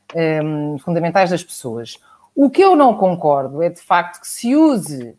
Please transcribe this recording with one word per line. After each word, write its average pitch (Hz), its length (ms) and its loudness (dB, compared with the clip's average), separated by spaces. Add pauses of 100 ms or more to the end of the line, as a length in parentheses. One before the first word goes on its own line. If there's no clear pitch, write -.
(160)
ehm, 151 640 -2
fundamentais 175 500 0
das 175 140 -4
pessoas. 117 560 -12 (360)
O 277 140 4
que 359 140 2
eu 381 120 6
não 262 200 4
concordo 156 640 -2
é, 170 80 0
de 175 120 -18
facto, 175 400 -2
que - 60 -16
se 240 280 -4
use, 151 640 0